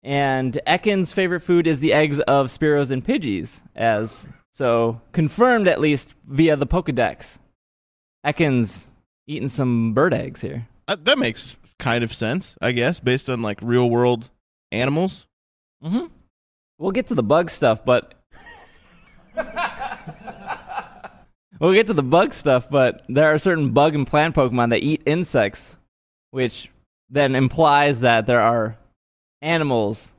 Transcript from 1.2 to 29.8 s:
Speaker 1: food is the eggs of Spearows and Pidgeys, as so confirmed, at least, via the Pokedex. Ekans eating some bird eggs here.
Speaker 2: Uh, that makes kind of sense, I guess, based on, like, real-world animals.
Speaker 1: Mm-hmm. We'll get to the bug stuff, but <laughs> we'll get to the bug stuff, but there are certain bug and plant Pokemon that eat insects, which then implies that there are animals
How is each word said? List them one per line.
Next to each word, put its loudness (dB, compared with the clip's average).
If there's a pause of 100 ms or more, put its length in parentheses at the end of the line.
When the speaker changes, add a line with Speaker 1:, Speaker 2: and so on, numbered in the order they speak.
Speaker 1:
food 2
is 0
the 2
eggs 2
of 2
Spearows 0
and -4
Pidgeys, -4 (120)
as -2 (240)
so 0 (120)
confirmed, 2
at 0
least, 0 (120)
via 2
the -2
Pokedex. -4 (880)
Ekans -2 (400)
eating -8
some -2
bird 2
eggs -6
here. -10 (220)
Speaker 2:
Uh, -2
that 4
makes -6 (220)
kind -2
of -6
sense, -6
I -2
guess, -2
based -2
on, -4
like, -6
real-world 2 (440)
animals. -4 (560)
Speaker 1:
Mm-hmm. -4 (720)
We'll -4
get -2
to -4
the 2
bug 2
stuff, 0
but 0 (1200)
<laughs> - (2250)
we'll 2
get 4
to -2
the 2
bug 2
stuff, 0
but 0
there 4
are 2
certain 0
bug 4
and -2
plant 0
Pokemon 2
that 0
eat -2
insects, -2 (560)
which -6 (380)
then 0
implies 4
that 4
there 4
are 0 (640)
animals -2